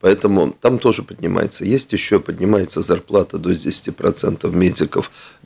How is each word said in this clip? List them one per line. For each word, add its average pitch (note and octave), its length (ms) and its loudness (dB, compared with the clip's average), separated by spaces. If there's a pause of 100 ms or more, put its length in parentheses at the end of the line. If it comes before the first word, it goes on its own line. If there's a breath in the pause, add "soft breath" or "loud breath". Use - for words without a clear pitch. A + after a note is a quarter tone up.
Поэтому G2 600 2
там B2 180 2
тоже - 240 2
поднимается. - 640 -4
Есть A#2+ 280 0
еще G#2 260 0
поднимается F2+ 640 0
зарплата - 560 0
до F2 160 -2
десяти - 360 -6
процентов - 640 -2
медиков, F2 560 0 (360 loud breath)